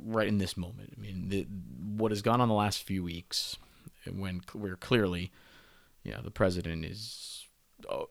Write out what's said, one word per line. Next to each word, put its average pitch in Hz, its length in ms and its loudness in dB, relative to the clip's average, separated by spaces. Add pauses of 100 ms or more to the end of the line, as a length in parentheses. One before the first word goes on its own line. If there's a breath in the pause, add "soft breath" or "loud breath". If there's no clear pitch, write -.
right 110 240 2
in 104 80 4
this 95 200 0
moment. 95 400 -8
I - 40 -14
mean, 95 300 -6
the, 98 160 0 (500)
what 110 160 4
has 101 100 0
gone 117 200 6
on 123 60 6
the 110 60 6
last 104 280 4
few 95 200 -2
weeks, - 540 -4 (480 loud breath)
when 95 360 -4
cl-, - 220 -10
we're 92 140 -4
clearly, 90 560 4 (720 loud breath)
you - 80 -6
know, 52 100 -8
the - 80 -10
president 87 540 2
is - 640 -10 (420)
o-, - 220 -2